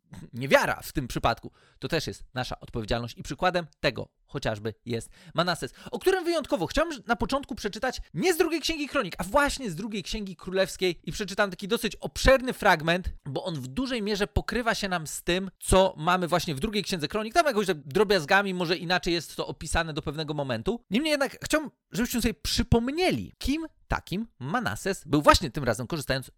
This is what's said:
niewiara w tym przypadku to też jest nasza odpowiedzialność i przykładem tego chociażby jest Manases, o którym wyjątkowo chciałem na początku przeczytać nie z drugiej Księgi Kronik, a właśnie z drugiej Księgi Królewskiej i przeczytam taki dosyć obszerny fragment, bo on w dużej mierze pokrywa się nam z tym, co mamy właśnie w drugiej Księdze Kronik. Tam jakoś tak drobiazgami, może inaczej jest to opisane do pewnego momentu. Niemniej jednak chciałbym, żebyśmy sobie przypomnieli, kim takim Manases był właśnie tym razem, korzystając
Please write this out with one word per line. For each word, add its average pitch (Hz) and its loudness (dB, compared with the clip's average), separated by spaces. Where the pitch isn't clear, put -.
niewiara 139 2
w - -12
tym 135 -2
przypadku - 0
to - -6
też 156 0
jest - -8
nasza - -6
odpowiedzialność 117 -4
i 185 -12
przykładem 175 0
tego 110 -2
chociażby 110 -4
jest 113 -4
Manases, 170 -2
o - -6
którym 370 4
wyjątkowo 302 0
chciałem 330 2
na 233 2
początku 262 -2
przeczytać 220 -4
nie 285 4
z 320 -4
drugiej 330 2
Księgi 294 -2
Kronik, 226 -2
a 196 -4
właśnie 254 2
z 160 -6
drugiej 208 -6
Księgi 202 -8
Królewskiej 185 -2
i 175 -6
przeczytam 196 -2
taki 185 -8
dosyć 220 -2
obszerny 254 4
fragment, 175 2
bo 143 -4
on 180 -4
w 127 -6
dużej 240 -4
mierze 202 0
pokrywa 226 0
się 202 -2
nam 170 -4
z - -10
tym, 185 0
co 190 6
mamy 175 2
właśnie 160 0
w 131 -6
drugiej 214 -2
Księdze 151 -2
Kronik. 214 -4
Tam 339 6
jakoś 214 2
tak 156 -2
drobiazgami, 190 4
może 175 0
inaczej 175 0
jest 175 -4
to 160 -6
opisane 165 -2
do 143 -6
pewnego 156 -6
momentu. 143 -2
Niemniej 294 2
jednak 277 0
chciałbym, 302 0
żebyśmy 190 -2
sobie 220 2
przypomnieli, 240 0
kim 311 -2
takim - -4
Manases 170 -4
był 151 4
właśnie 170 6
tym 147 -4
razem, 117 -2
korzystając 135 -4